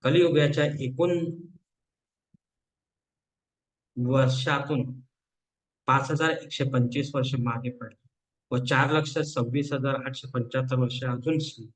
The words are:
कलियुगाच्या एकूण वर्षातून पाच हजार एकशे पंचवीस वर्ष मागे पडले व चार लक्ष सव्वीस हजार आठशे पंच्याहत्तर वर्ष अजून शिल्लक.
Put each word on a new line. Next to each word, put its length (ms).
कलियुगाच्या 600
एकूण 460
वर्षातून 1040
पाच 240
हजार 180
एकशे 340
पंचवीस 520
वर्ष 240
मागे 300
पडले 400
व 140
चार 260
लक्ष 260
सव्वीस 560
हजार 220
आठशे 320
पंच्याहत्तर 520
वर्ष 240
अजून 360
शिल्लक. 360